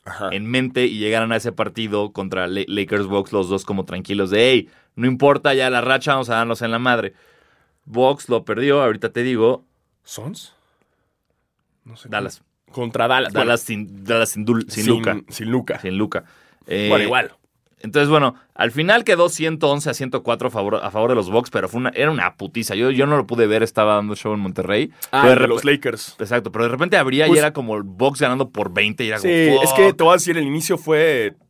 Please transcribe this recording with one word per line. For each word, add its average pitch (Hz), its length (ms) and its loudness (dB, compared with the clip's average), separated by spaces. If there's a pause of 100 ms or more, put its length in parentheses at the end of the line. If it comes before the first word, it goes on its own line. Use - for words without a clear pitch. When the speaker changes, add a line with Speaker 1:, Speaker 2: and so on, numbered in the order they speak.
Speaker 1:
Ajá. 95 300 -10
Speaker 2:
en 101 140 -6
mente 127 380 0
y 107 140 -2
llegaran 113 320 -2
a 113 60 0
ese 110 160 -6
partido 104 580 -4
contra 95 360 -6
La-, 95 200 -4
Lakers 101 400 -2
Bucks, 98 240 -2
los 98 160 -2
dos 95 160 -4
como 98 220 -6
tranquilos 95 440 -4
de, 113 220 4
"Hey, 117 180 2 (260)
no 120 120 -2
importa 139 460 2
ya 131 160 2
la 127 100 0
racha, 131 320 0
vamos 131 180 -2
a 117 60 -2
darnos 117 260 -2
en 117 100 -4
la 117 80 -2
madre". 120 340 0 (720)
Bucks 127 420 0
lo 113 160 0
perdió, 139 400 2
ahorita 110 300 0
te 120 100 -2
digo. 123 400 2 (400)
Speaker 1:
¿Suns? - 500 -16 (1300)
No 113 100 -20
sé. - 140 -20
Speaker 2:
Dallas. 104 340 -6 (280)
Speaker 1:
Contra 120 360 -2
Dallas. 127 260 2
Speaker 2:
Dallas 117 340 0
Speaker 1:
Bueno. 107 200 -6
Speaker 2:
sin, 98 160 -18
Dallas 113 260 0
sin 107 160 -8
Dul-, 113 240 0
sin 107 140 -6
Speaker 1:
Sin, 113 100 4
Speaker 2:
Luka. 110 360 0
Speaker 1:
sin 110 220 -10
Luka. 117 280 -2
Speaker 2:
Sin 95 180 -6
Luka. 101 260 -4 (440)
Eh, 101 220 -2
Speaker 1:
Bueno, 151 140 4
igual. 123 280 -2 (480)
Speaker 2:
entonces, 143 280 0
bueno, 147 280 2 (180)
al 117 180 -2
final 190 320 0
quedó 175 260 4
ciento 160 400 -2
once 143 200 -2
a 123 60 -2
ciento 127 280 -6
cuatro 120 260 -2
a - 20 -10
favor, 104 240 -2
a 101 160 -4
favor 107 180 0
de 127 60 2
los 98 160 0
Bucks, 120 180 0
pero 95 180 -4
fue 110 140 -8
una, 127 140 -2
era 139 160 0
una 90 260 -2
putiza. 101 380 -6
Yo, 120 160 0
yo 135 160 2
no 147 100 2
lo 127 80 0
pude 117 220 2
ver, 110 160 0
estaba 107 320 2
dando 104 200 -2
show 107 180 -6
en 107 60 -4
Monterrey. 98 520 -4 (200)
Speaker 1:
Ah, 131 120 2
Speaker 2:
Pero 127 60 8
de 127 100 8
Speaker 1:
de 127 60 4
Speaker 2:
rep- 123 40 2
Speaker 1:
los 117 160 -2
Lakers. 139 540 -2
Speaker 2:
Exacto, 110 320 -4
pero 113 140 0
de 117 60 0
repente 170 260 0
abría 139 280 2
Speaker 1:
Pues 160 120 6
Speaker 2:
y - 20 6
era 151 120 2
como 117 240 -6
el 104 80 -6
Bucks 123 380 -2
ganando 131 300 0
por 98 200 -4
veinte 107 320 0
y 113 40 -2
era 107 100 -2
como, 175 160 0
Speaker 1:
Sí, 160 300 6
es 135 80 -4
Speaker 2:
"Fuck". 135 60 0
Speaker 1:
que 190 160 6
te 156 100 0
voy 165 80 8
a 180 60 8
decir, 170 200 -2
el 156 80 -2
inicio 156 320 -2
fue 151 580 2 (140)